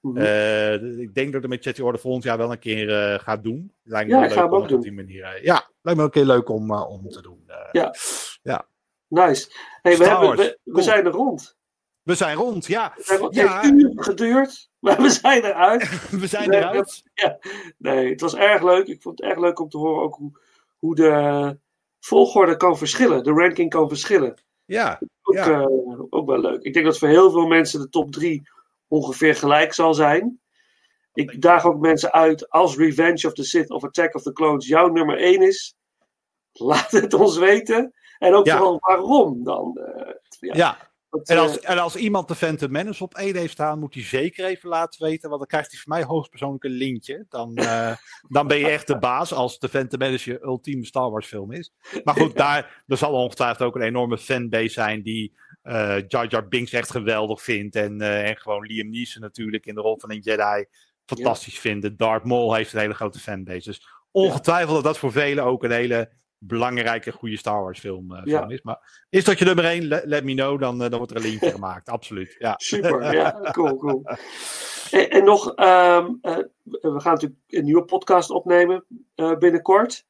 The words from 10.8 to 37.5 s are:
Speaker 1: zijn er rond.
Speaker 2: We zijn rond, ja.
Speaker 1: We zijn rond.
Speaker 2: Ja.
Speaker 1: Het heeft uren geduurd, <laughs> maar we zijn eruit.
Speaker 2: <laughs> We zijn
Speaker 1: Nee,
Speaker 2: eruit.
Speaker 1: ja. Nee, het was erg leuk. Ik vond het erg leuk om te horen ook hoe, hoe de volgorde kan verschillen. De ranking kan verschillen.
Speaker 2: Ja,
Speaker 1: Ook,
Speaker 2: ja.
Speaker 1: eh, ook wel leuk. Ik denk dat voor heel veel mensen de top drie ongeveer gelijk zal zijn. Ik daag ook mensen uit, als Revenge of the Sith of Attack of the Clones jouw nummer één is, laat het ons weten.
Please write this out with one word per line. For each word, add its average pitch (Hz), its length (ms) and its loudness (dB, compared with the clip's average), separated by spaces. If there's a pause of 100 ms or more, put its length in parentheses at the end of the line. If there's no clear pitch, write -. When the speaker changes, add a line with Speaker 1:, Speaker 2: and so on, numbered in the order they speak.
Speaker 1:
zijn 208 220 4
er 175 60 2
rond. 202 440 -4 (460)
Speaker 2:
We 175 120 -2
zijn 160 220 -2
rond, 202 300 -4
ja. 208 300 -4
Speaker 1:
We - 60 -18
zijn 190 160 0
rond. 196 160 -4
Speaker 2:
Ja. 202 200 4
Speaker 1:
Het 196 80 -4
heeft 285 120 6
uren 285 300 6
geduurd, 233 680 2
<laughs> - 140 -20
maar 196 180 4
we 285 80 8
zijn 254 340 4
eruit. 196 440 2 (120)
Speaker 2:
<laughs> 196 200 -8
We 190 60 -4
zijn 208 220 -4
Speaker 1:
Nee, 196 120 4
Speaker 2:
eruit. 196 420 -4 (120)
Speaker 1:
ja. - 240 -2 (400)
Nee, 131 320 0
het 127 100 -6
was 160 160 -4
erg 202 260 4
leuk. 180 240 4
Ik - 160 -12
vond 165 160 -14
het - 120 -8
erg 180 80 -2
leuk 175 220 0
om 156 80 -6
te 156 100 -12
horen 156 240 -2
ook 151 120 -4
hoe, 147 260 -16 (380)
hoe 160 160 -4
de 147 640 2 (420)
volgorde 190 560 4
kan 170 220 2
verschillen. 156 460 2
De 139 80 2
ranking 170 380 2
kan 156 180 2
verschillen. 147 540 -2 (220)
Speaker 2:
Ja, 190 360 -4 (220)
Speaker 1:
Ook, 190 120 2
Speaker 2:
ja. 185 120 0 (140)
Speaker 1:
eh, 139 60 0 (440)
ook - 160 -2
wel 135 140 0
leuk. - 220 -4
Ik 135 120 -10
denk 160 120 2
dat 156 120 0
voor 151 100 0
heel 180 220 8
veel 165 160 2
mensen 160 340 2
de 135 80 -10
top 147 240 -4
drie 147 360 -6 (400)
ongeveer 147 460 0
gelijk 151 380 2
zal 160 220 2
zijn. 156 460 0 (720)
Ik 139 300 -6
daag 170 240 6
ook 151 140 2
mensen 156 320 2
uit, 160 380 4
als 160 260 2
Revenge 160 500 2
of 156 60 -2
the 143 120 -10
Sith 156 260 0
of 156 140 -8
Attack 156 300 -2
of 139 80 -10
the 131 100 -8
Clones 147 340 0
jouw 165 220 6
nummer 165 300 0
één 185 240 4
is, 190 340 0 (760)
laat - 380 -2
het 208 240 2
ons 180 240 4
weten. 226 540 2 (260)